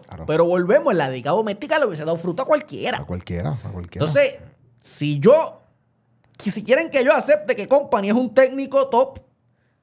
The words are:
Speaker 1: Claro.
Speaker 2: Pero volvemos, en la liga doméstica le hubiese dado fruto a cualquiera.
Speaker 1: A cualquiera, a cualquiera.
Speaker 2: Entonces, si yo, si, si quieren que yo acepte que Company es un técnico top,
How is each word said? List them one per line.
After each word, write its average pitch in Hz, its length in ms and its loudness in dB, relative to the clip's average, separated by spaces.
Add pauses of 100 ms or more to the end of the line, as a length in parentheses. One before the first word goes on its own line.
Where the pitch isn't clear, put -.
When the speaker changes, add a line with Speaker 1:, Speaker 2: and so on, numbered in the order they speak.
Speaker 1:
Claro. - 200 -16
Speaker 2:
Pero 160 180 2
volvemos, 185 480 2
en 175 60 0
la 139 100 0
liga 131 220 -6
doméstica 214 480 -2
le 277 80 2
hubiese 156 180 -6
dado 165 120 -2
fruto 175 260 -6
a - 40 -6
cualquiera. 233 520 -2
Speaker 1:
A 76 60 -10
cualquiera, 87 480 -6
a - 180 -10
cualquiera. 95 340 -8
Speaker 2:
Entonces, 254 360 0 (400)
si 147 400 -4
yo, 277 400 4 (800)
si, 202 120 -6
si 214 140 -4
quieren 302 260 2
que 262 140 0
yo 294 100 4
acepte 294 400 0
que 202 140 -8
Company 247 400 2
es 214 60 2
un 254 200 0
técnico 269 540 2
top, 262 320 0 (640)